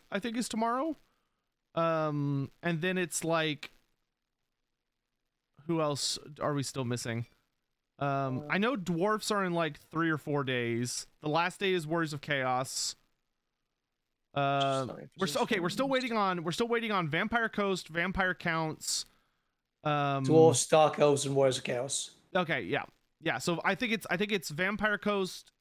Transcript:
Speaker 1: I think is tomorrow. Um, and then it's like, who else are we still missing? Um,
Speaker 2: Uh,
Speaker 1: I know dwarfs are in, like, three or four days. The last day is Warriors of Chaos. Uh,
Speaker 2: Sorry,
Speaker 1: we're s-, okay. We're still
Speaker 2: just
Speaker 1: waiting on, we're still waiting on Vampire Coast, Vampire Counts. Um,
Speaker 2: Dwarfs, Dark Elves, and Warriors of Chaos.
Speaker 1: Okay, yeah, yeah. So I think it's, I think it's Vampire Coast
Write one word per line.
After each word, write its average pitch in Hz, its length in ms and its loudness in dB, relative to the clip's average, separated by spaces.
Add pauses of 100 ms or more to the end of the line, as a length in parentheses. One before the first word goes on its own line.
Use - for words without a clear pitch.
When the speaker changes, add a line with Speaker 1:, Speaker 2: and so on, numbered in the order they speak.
(100)
Speaker 1:
I 196 80 -4
think 226 180 -6
is 240 120 -2
tomorrow. 247 500 -2 (760)
Um, 147 760 0 (120)
and 165 200 -2
then 185 160 0
it's 175 260 -2
like, 160 480 -2 (1900)
who 165 140 0
else 147 380 -2 (220)
are 147 120 0
we 143 100 0
still 131 220 -6
missing? 117 420 -4 (720)
Um, 139 420 -2
Speaker 2:
Uh, 147 100 -10
Speaker 1:
I 175 80 0
know 240 180 2
dwarfs 185 540 0
are 208 140 2
in, 175 100 0
like, 160 240 -2
three 160 320 -2
or 156 80 0
four 143 260 -2
days. 120 600 -2 (140)
The 151 100 -6
last 170 300 0
day 196 120 2
is 170 140 0
Warriors 160 260 0
of 143 80 -8
Chaos. 131 760 -2 (1400)
Uh, 139 520 0
Speaker 2:
Sorry, 151 220 -12 (100)
Speaker 1:
we're 185 80 0
s-, 151 100 -4
okay. 233 240 0
We're 175 80 0
still 214 180 0
Speaker 2:
just 269 60 -2 (100)
Speaker 1:
waiting 233 140 -4
on, 185 260 0
we're 165 100 -2
still 233 160 0
waiting 233 220 0
on 180 180 0
Vampire 214 400 0
Coast, 196 400 -2
Vampire 180 460 -2
Counts. - 680 -4 (800)
Um, 143 400 0
Speaker 2:
Dwarfs, 160 420 8
Dark 156 320 6
Elves, 143 280 6
and 139 80 -2
Warriors 135 240 4
of - 60 -8
Chaos. 131 480 -4 (220)
Speaker 1:
Okay, 165 280 0
yeah, 107 220 -2 (360)
yeah. 156 180 -2
So 170 260 -2
I 190 100 2
think 220 180 -2
it's, - 160 -2
I 175 80 0
think 208 160 -2
it's 202 160 -2
Vampire 196 480 -2
Coast 202 640 -4